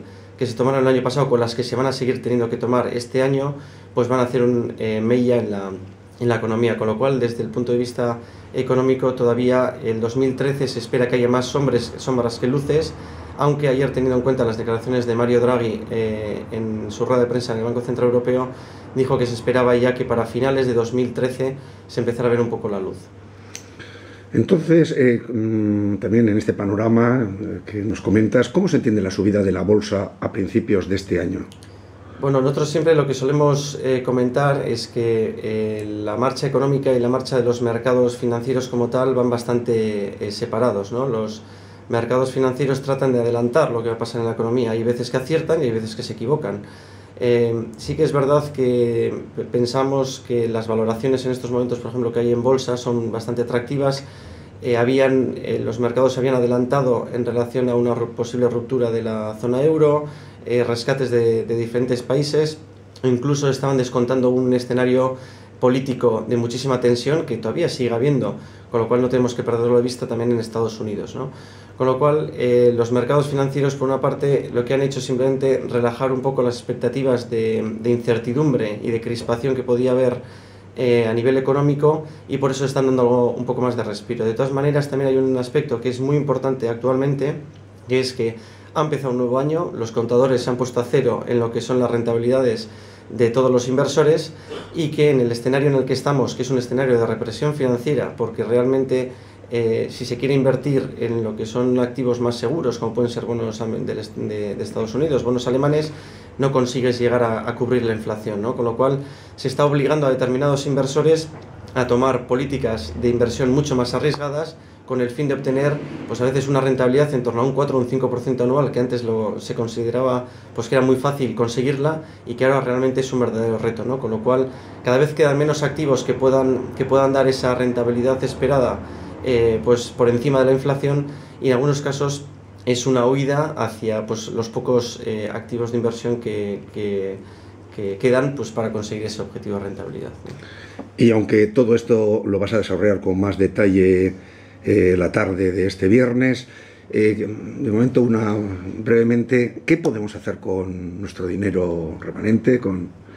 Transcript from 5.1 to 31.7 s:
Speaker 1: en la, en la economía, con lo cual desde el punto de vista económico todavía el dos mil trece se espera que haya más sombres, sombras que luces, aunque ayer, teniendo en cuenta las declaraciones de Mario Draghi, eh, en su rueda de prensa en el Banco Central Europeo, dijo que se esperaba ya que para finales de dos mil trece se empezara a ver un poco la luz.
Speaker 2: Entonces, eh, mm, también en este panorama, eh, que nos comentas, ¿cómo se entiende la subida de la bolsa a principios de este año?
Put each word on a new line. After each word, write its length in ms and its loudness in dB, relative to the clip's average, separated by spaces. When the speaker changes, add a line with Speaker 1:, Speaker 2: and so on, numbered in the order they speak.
Speaker 1:
en 120 -2
la, 220 -6
en 80 0
la 80 4
economía, 420 0
con 80 -2
lo 100 0
cual 220 0
desde 240 -2
el 60 -4
punto 240 -2
de 60 2
vista 400 -2
económico 600 0
todavía 680 2
el 180 -2
dos 160 -2
mil 200 0
trece 320 -2
se 100 -6
espera 300 0
que 80 0
haya 120 4
más 180 2
sombres, 500 0
sombras 420 -2
que 80 -2
luces, 480 0
aunque 300 2
ayer, 240 2
teniendo 240 0
en 60 2
cuenta 220 2
las 140 -2
declaraciones 480 -2
de 80 0
Mario 260 4
Draghi, 400 2
eh, 520 -4
en 380 -6
su 160 -4
rueda 160 2
de 40 4
prensa 260 -2
en 80 -2
el 40 -2
Banco 160 -2
Central 280 0
Europeo, 400 2
dijo 220 2
que 100 0
se 80 -4
esperaba 400 2
ya 200 4
que 100 -4
para 220 0
finales 400 0
de 80 0
dos 180 0
mil 220 -2
trece 420 -2
se 120 -4
empezara 280 0
a 20 4
ver 100 2
un 100 0
poco 180 -4
la 100 -4
luz. 200 -6
Speaker 2:
Entonces, 600 4
eh, 300 4
mm, 680 0
también 320 2
en 100 2
este 140 0
panorama, 680 2
eh, 440 -6
que 160 -6
nos 180 -4
comentas, 480 4
¿cómo 200 2
se 80 2
entiende 260 2
la 80 -2
subida 320 2
de 100 2
la 100 -2
bolsa 580 2
a 120 -4
principios 560 0
de 80 0
este 240 -2
año? 260 -4